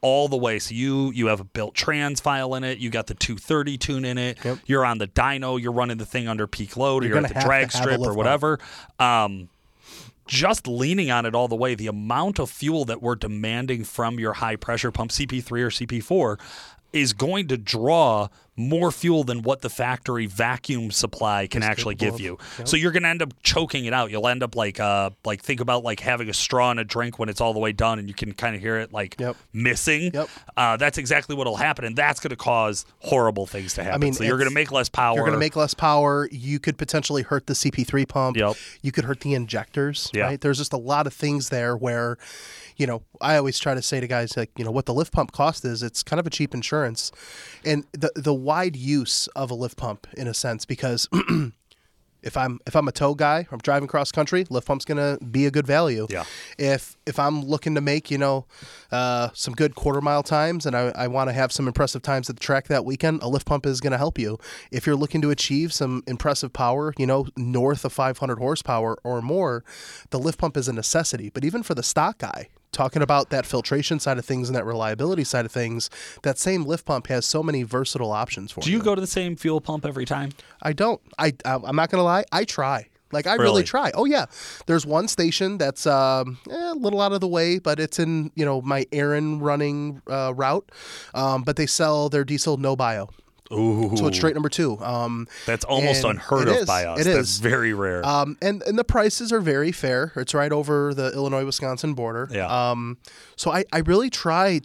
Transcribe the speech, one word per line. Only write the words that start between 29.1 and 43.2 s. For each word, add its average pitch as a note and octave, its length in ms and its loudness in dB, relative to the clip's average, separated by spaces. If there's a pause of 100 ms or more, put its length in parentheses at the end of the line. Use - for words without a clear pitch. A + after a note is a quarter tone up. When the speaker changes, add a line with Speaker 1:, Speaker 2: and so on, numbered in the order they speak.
Speaker 2:
Yep. B2 180 -4 (180)
Speaker 1:
missing. D3+ 580 0
Speaker 2:
Yep. D3+ 160 -2 (300)
Speaker 1:
Uh, A#2 180 4
that's C#3+ 220 0
exactly D3 360 -2
what'll B2 220 -2
happen, C#3+ 300 -2
and A2+ 100 -6
that's C#3+ 240 2
gonna B2+ 160 -6
cause A2 480 0 (140)
horrible A2 480 2
things F#2+ 280 -8
to G2 100 -4
happen. F#2 100 -2
Speaker 2:
I D3 100 2
mean, C#3 80 2
Speaker 1:
So A2+ 120 -2
you're A#2+ 120 2
gonna C3+ 120 2
Speaker 2:
it's, C3 60 -2
Speaker 1:
make D3 180 0
less C3 180 0
power. A#2 260 2
Speaker 2:
you're - 80 2
gonna - 140 2
make D3+ 180 0
less D3+ 160 2
power. D3 580 4
You C#3 280 -4
could C#3+ 180 -2
potentially D3 460 -2
hurt C#3 240 -2
the C#3+ 80 0
C - 160 0
P C3 140 0
three C#3 200 2
pump. C3 320 0
Speaker 1:
Yep. G#2 200 2 (260)
Speaker 2:
You C#3 100 -2
could C3+ 140 0
hurt B2+ 140 -4
the C#3+ 120 -2
injectors, C3+ 800 -4
Speaker 1:
Yeah. G#2 120 2
Speaker 2:
right? C3+ 160 -2
There's C#3+ 180 2
just C#3+ 160 -4
a - 40 0
lot C#3+ 280 0
of C3+ 80 -6
things D3 340 -2
there A#2+ 300 0
where, A#2+ 400 -2 (580)
you C#3+ 100 0
know, A#2 160 -4 (200)